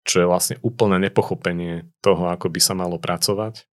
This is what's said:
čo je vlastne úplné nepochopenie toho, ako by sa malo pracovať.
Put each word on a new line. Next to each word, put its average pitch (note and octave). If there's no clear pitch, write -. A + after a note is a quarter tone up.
čo -
je F2
vlastne F2+
úplné G#2
nepochopenie F2
toho, F2
ako F2+
by E2
sa F#2+
malo F2+
pracovať. G2+